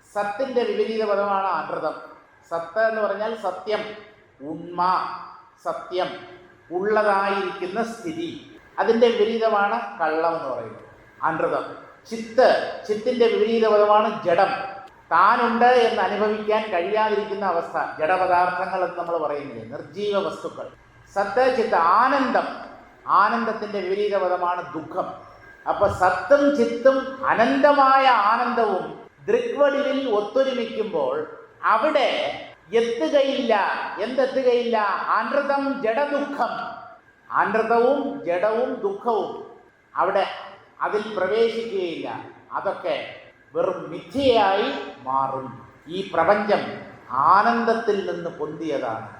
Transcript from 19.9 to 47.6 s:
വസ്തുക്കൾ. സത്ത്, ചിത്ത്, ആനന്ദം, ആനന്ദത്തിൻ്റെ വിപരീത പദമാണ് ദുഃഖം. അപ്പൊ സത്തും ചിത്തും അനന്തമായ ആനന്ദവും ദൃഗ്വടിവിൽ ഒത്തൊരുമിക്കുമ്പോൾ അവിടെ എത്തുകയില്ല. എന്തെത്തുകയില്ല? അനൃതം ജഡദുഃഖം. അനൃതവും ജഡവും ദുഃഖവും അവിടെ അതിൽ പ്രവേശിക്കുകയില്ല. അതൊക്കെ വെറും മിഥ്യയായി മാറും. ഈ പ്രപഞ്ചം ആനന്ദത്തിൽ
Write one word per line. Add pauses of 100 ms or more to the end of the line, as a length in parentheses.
വസ്തുക്കൾ. (480)
സത്ത്,
ചിത്ത്,
ആനന്ദം, (380)
ആനന്ദത്തിൻ്റെ
വിപരീത
പദമാണ് (100)
ദുഃഖം. (400)
അപ്പൊ
സത്തും
ചിത്തും
അനന്തമായ
ആനന്ദവും (240)
ദൃഗ്വടിവിൽ
ഒത്തൊരുമിക്കുമ്പോൾ (480)
അവിടെ (640)
എത്തുകയില്ല. (460)
എന്തെത്തുകയില്ല? (300)
അനൃതം
ജഡദുഃഖം. (760)
അനൃതവും
ജഡവും
ദുഃഖവും (680)
അവിടെ (540)
അതിൽ (140)
പ്രവേശിക്കുകയില്ല. (320)
അതൊക്കെ (580)
വെറും
മിഥ്യയായി (300)
മാറും. (200)
ഈ
പ്രപഞ്ചം (480)
ആനന്ദത്തിൽ